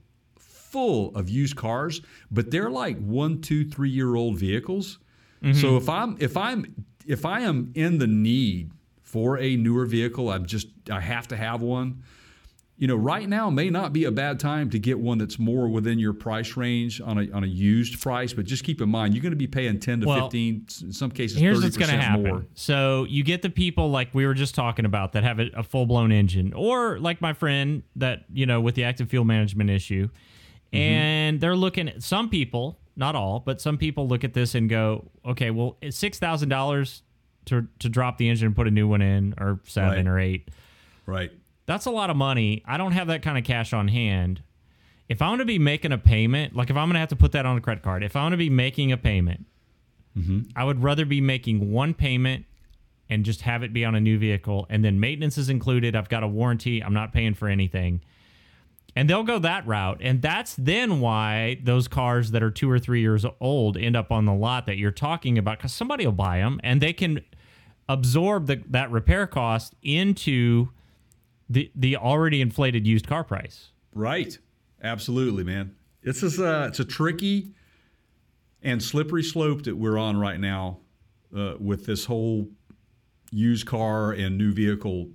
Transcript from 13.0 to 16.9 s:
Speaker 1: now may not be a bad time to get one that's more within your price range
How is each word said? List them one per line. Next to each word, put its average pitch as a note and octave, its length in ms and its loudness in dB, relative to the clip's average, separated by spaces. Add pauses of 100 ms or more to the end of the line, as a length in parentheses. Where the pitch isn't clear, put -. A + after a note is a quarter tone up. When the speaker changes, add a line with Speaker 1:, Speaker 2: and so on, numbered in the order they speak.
Speaker 1:
now G#3+ 200 0
may D#3 220 0
not E3+ 220 -2
be D#3+ 120 2
a C3+ 60 0
bad C#3 300 -2
time D3 300 0
to A2 80 0
get A#2 200 0
one A#2 200 0
that's G#2+ 200 -4
more A#2+ 300 2
within A2+ 320 0
your G#2+ 140 0
price A2 420 -6
range A#2+ 440 -2